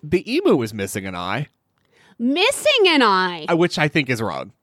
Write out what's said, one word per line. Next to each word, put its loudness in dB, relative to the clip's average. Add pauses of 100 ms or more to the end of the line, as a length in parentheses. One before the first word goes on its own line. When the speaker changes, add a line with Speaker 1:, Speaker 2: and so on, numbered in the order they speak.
Speaker 1:
The -2
emu 4
was -2
missing -6
an -8
eye. -6 (680)
Speaker 2:
Missing 2
an 4
eye? 0
Speaker 1:
Uh, 2
which 0
I 2
think -2
is -2
wrong. -6 (100)